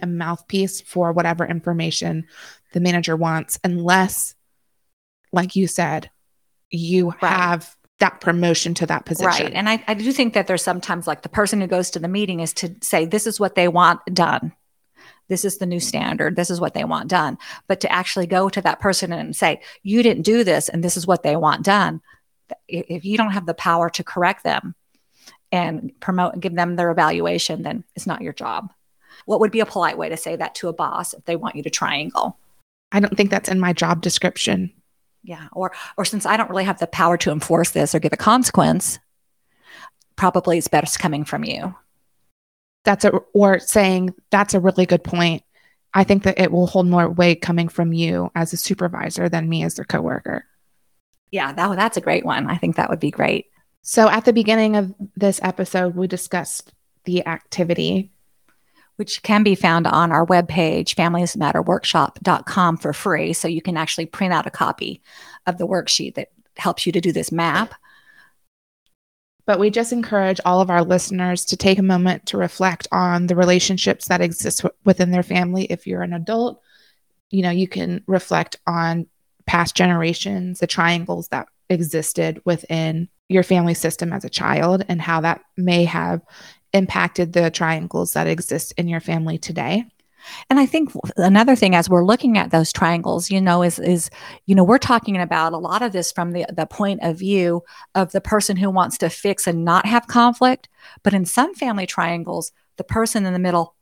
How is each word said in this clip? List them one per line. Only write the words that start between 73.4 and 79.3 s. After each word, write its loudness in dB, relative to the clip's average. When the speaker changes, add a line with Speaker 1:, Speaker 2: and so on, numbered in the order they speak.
Speaker 1:
that 2
exist -2
w-, -4
within 4
their 2
family. -2
If -6
you're -4
an -6
adult, -4
you 0
know, 2
you 0
can -6
reflect -2
on -2